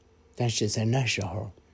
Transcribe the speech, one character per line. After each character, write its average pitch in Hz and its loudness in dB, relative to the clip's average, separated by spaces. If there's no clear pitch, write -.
但 120 0
是 113 0
在 110 0
那 120 2
时 - 0
候， 101 -6